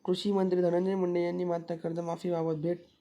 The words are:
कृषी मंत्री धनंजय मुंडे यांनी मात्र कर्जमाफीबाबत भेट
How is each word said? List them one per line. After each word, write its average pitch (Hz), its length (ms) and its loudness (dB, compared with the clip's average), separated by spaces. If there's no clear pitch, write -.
कृषी 185 280 0
मंत्री 185 300 2
धनंजय 180 340 2
मुंडे 175 280 2
यांनी 175 200 0
मात्र 170 320 -2
कर्जमाफीबाबत 165 800 -2
भेट 170 320 -4